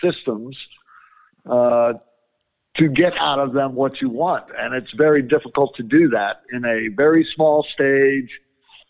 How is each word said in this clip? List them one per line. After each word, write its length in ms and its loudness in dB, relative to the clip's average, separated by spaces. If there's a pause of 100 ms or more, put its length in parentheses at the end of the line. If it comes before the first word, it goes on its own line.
systems, 560 -4 (920)
uh, 440 2 (800)
to 140 2
get 300 0
out 220 -2
of 120 -2
them 220 -2
what 260 -2
you 80 -2
want. 360 -2 (120)
And 160 -6
it's 200 -8
very 300 4
difficult 540 0
to 60 -10
do 280 4
that 320 -2 (100)
in 120 -8
a 240 -2
very 360 2
small 400 0
stage, 680 0 (600)